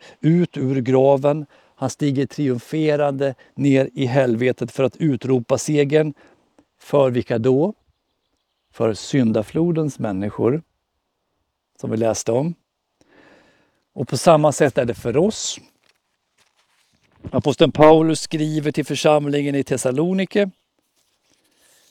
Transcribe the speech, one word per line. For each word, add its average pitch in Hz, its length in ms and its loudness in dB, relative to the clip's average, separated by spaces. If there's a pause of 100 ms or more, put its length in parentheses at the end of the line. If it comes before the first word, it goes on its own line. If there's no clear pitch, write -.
(200)
ut 165 360 2
ur 135 240 -2
graven. 139 680 2 (280)
Han 131 160 -4
stiger 139 360 -2
triumferande 143 1080 -2 (200)
ner 135 400 2
i 143 120 -2
helvetet 123 680 0
för 135 120 -2
att 123 120 -2
utropa 131 600 0
segern. 147 560 0 (640)
För 139 320 2
vilka 120 280 -2
då? 135 360 0 (960)
För 113 220 -2
syndaflodens 143 1040 -2
människor, 107 640 -2 (1160)
som 123 100 -6
vi 113 60 -2
läste 110 360 -2
om. 151 220 -2 (1400)
Och 139 160 -8
på 139 80 -4
samma 151 360 4
sätt 147 260 0
är 131 60 0
det 120 100 -4
för 120 220 -4
oss. - 440 -2 (1700)
Aposteln 135 420 0
Paulus 156 480 6
skriver 156 520 -4
till 147 140 -4
församlingen 143 680 0
i 139 100 -2
Thessalonike 180 840 -2 (1400)